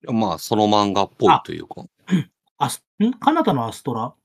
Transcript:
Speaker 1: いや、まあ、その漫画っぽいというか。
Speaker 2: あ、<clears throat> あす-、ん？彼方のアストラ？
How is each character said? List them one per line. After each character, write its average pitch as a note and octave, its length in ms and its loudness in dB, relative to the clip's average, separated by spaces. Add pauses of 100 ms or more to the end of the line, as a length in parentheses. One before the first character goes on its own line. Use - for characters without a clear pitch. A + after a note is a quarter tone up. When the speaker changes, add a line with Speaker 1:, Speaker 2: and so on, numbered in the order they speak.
Speaker 1:
い - 40 -14
や、 C3+ 60 -4
ま G#2+ 220 0
あ、 - 40 -14
そ - 160 -2
の G#2+ 120 4
漫 G#2 260 4
画 G2 100 2
っ F#2+ 140 -4
ぽ - 120 2
い D3 140 4
と - 80 -14
い - 80 -10
う - 80 -16
か。 - 180 -18 (220)
Speaker 2:
あ、 F3 220 -2 (280)
<clears throat> C#3+ 80 0
あ A#2+ 40 -2
す-、 - 120 -10 (220)
ん？ A#3+ 160 2
彼 D#4 180 2
方 G#3+ 160 0
の A#2+ 140 -2
ア G#2+ 60 -8
ス - 100 -18
ト B2+ 100 -4
ラ？ A2+ 320 -6